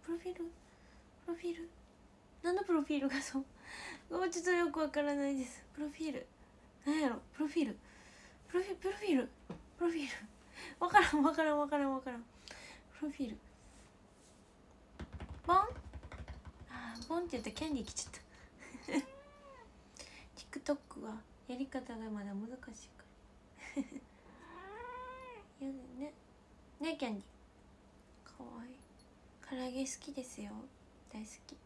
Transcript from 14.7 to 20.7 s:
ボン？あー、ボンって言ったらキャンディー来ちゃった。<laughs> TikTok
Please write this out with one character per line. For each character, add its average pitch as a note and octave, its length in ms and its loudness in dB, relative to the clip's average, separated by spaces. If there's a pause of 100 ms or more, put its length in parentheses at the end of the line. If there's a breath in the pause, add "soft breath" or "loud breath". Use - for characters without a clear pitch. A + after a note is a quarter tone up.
ボ E4+ 60 8
ン？ F#4 40 12 (1120)
あ A#3+ 300 -10
ー、 - 80 -10
ボ D#4+ 80 2
ン F4 60 2
っ - 20 0
て E4+ 80 -2
言 A#3+ 100 0
っ - 20 -10
た A3+ 60 -2
ら G#3+ 60 -8
キ D#4 100 -2
ャ D#4+ 60 0
ン - 20 2
デ B3+ 60 2
ィ G#3 40 -2
ー - 40 -6
来 - 60 -10
ち - 140 -6
ゃ - 40 -14
っ - 20 -14 (2500 loud breath)
た。 - 0 -
<laughs> - 0 -
TikTok - 420 -2